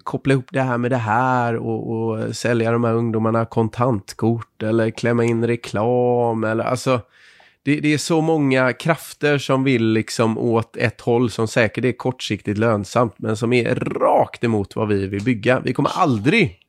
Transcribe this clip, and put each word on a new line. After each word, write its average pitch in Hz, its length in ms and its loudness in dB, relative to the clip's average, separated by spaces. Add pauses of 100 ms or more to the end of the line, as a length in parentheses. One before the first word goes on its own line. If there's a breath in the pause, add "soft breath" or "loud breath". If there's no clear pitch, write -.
koppla 135 300 -2
ihop 127 180 0
det 135 100 -2
här 127 160 0
med 123 140 0
det 131 60 2
här 120 580 0
och, 113 360 -4
och 113 440 -4
sälja 113 360 0
de 117 120 0
här 113 100 2
ungdomarna 113 520 0
kontantkort 113 1160 -2
eller 113 260 0
klämma 117 340 0
in 117 240 0
reklam", 117 960 0
eller, 110 200 0
alltså, 127 360 0 (640 soft breath)
det, 147 160 0
det 151 140 0
är 147 40 0
så 160 240 0
många 135 520 2
krafter 147 640 -2
som 131 260 0
vill 127 200 2 (100)
liksom 110 440 0
åt 113 400 0
ett 120 240 -2
håll 120 280 2
som 113 180 -2
säkert 117 380 0
är 123 60 0
kortsiktigt 107 640 -4
lönsamt, 110 600 0
men 110 200 -4
som 117 160 0
är 120 220 2
rakt - 680 0
emot 107 320 0
vad 110 120 -2
vi 98 200 0
vill 101 160 -6
bygga. 120 360 0
Vi 127 140 -4
kommer 139 220 -2
aldrig 151 720 0